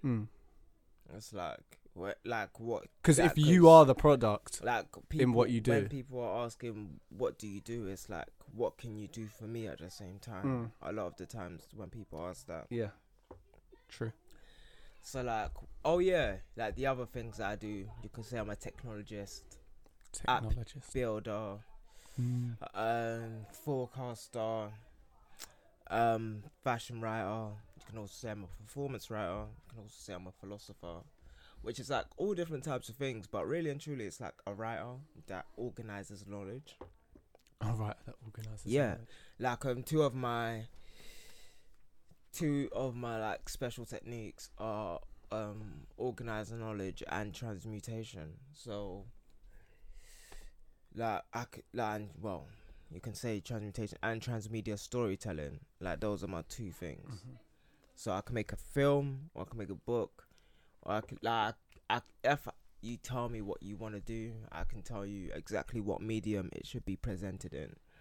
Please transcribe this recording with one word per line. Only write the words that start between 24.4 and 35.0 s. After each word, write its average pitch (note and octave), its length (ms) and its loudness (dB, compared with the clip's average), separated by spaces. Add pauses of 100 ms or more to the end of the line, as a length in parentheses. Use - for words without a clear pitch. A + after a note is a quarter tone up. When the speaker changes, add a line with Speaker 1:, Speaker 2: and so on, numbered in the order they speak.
Speaker 2:
um, A2+ 560 2 (200)
fashion A#2+ 380 -4
writer. A2 540 -4 (220)
You - 100 -20
can A2 100 -12
also G#2 160 -12
say A#2 180 -10
I'm G#2 120 -8
a F2 40 -14
performance C3 640 -8
writer. G#2+ 380 -4
You - 220 -16
can A#2 100 -14
also G#2+ 180 -16
say - 160 -12
I'm F2+ 140 -10
a F#2 60 -14
philosopher, F#2+ 680 -12 (600)
which B2 180 -6
is, C3+ 100 -8
like, C3 160 0 (120)
all G3 180 0
different D#3+ 300 -4
types C3 240 -2
of A2+ 80 -12
things. B2+ 280 -4
But F#2+ 220 -2
really D#3+ 220 0
and C#3 120 -4
truly, C3+ 240 -6
it's, - 140 -10
like, - 160 -8 (100)
a G2+ 80 -4
writer A2+ 440 -6 (300)